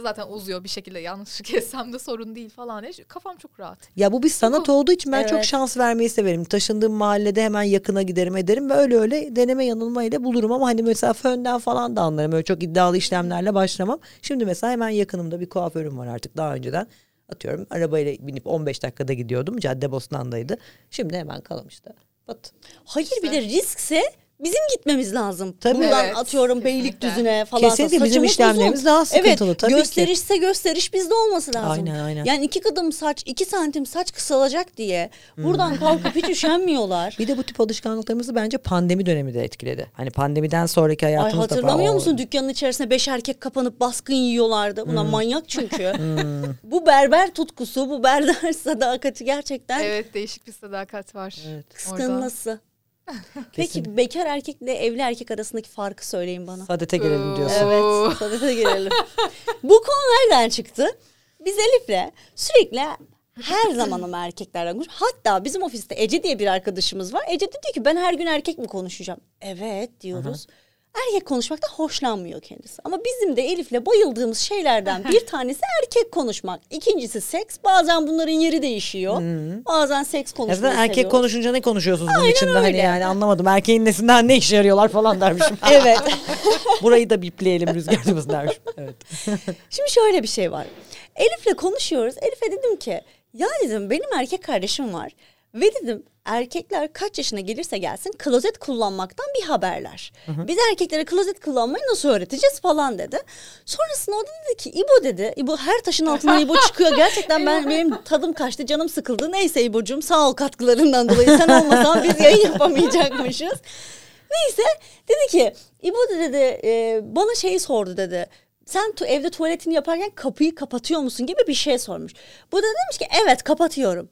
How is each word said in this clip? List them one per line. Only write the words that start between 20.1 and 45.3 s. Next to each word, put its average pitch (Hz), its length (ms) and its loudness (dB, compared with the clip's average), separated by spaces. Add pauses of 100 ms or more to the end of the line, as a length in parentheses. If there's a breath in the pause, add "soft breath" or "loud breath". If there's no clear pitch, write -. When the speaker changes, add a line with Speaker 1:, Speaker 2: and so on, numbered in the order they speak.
Speaker 2:
Şimdi 180 260 -8
hemen 151 240 -10
Kalamış'ta. - 500 -16 (380)
Bat. - 240 -18 (320 soft breath)
Speaker 3:
Hayır, 311 240 -4 (140)
bir - 0 -
Speaker 1:
İşte. 285 100 -4
Speaker 3:
de 302 100 0
riskse 311 600 -2 (380)
bizim 349 200 -2 (160)
gitmemiz 254 380 -2
lazım. 190 460 -6
Speaker 2:
Tabii. 247 180 2
Speaker 3:
Buradan 269 260 4
Speaker 1:
Evet, 202 120 -4
Speaker 3:
atıyorum 247 440 0
Speaker 1:
kesinlikle. 262 240 -2
Speaker 3:
Beylikdüzü'ne 226 600 0
falan. 240 180 -2
Speaker 2:
Kesinlikle 285 340 4
bizim 226 120 4
Speaker 3:
Saçımız 247 220 4
Speaker 2:
işlemlerimiz 220 500 4
Speaker 3:
uzun. 269 100 0
Speaker 2:
daha 311 140 6
sıkıntılı 208 440 4
Speaker 3:
Evet, 170 100 0
Speaker 2:
tabii 226 140 4
ki. 277 40 6
Speaker 3:
gösterişse 349 600 2
gösteriş 359 580 0
bizde 381 200 0
olması 440 400 0
lazım. 214 160 -2
Speaker 2:
Aynen, 156 340 -4
aynen. 151 200 -6
Speaker 3:
Yani 277 200 0
iki 359 160 -2 (120)
adım 330 200 -2
saç, 302 340 -4
iki 269 180 -4
santim 311 420 -4
saç 359 260 -6
kısalacak 269 640 -2
diye 180 340 -4 (240 soft breath)
Speaker 2:
Hmm. 156 100 -8
Speaker 3:
buradan 339 320 0
kalkıp 311 400 0
hiç 339 120 -2
üşenmiyorlar. 285 880 0
Speaker 2:
<laughs> - 20 -12
Bir 220 100 -2
de 262 100 -2
bu 262 40 -2
tip - 180 -4
alışkanlıklarımızı 226 760 -4
bence 220 240 -2
pandemi 180 480 0
dönemi 143 280 -2
de 120 100 -2
etkiledi. 127 480 -8
Hani 131 180 -8
pandemiden 151 560 0
sonraki 156 400 2
Speaker 3:
Ay, 151 80 2
Speaker 2:
hayatımızda 156 280 2 (120)
Speaker 3:
hatırlamıyor 269 320 2
Speaker 2:
falan 427 80 2
Speaker 3:
musun? 339 200 2
Speaker 2:
o 233 40 -2
Speaker 3:
Dükkanın 262 300 -4
içerisinde 262 420 -4
beş 254 180 2
erkek 254 320 -4
kapanıp 254 400 -4
baskın 254 340 -2
yiyorlardı. 226 720 0
Bunlar 156 180 -2
Speaker 2:
Hmm. 151 60 -2
Speaker 3:
manyak 240 380 -2